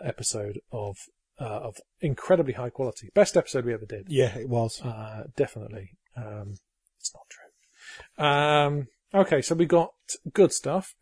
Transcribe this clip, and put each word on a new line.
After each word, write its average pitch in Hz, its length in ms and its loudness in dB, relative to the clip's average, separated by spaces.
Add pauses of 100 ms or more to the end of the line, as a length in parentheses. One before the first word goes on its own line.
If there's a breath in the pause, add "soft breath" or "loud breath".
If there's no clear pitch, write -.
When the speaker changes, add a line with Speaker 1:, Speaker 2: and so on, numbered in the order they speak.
Speaker 1:
episode 104 560 -6 (100)
of, 104 260 -8 (440)
uh, 143 40 -8
of 110 320 -10 (240)
incredibly 156 520 2
high 123 180 -6
quality. 120 440 -8
Best 202 220 4
episode 135 280 0
we 120 100 -2
ever 110 120 -10
did. 101 220 -12
Speaker 2:
Yeah, 127 300 2
it 117 100 -10
was. 117 340 -2
Speaker 1:
Uh, 110 420 -10 (120)
definitely. 107 600 -4 (200)
Um, 107 380 -12 (460)
it's - 140 -10
not - 160 -20
true. - 920 -12
Um, 147 640 4 (260)
okay, 190 280 6
so - 120 0
we 165 120 4
got 170 260 4 (400)
good 180 200 6
stuff 175 500 -4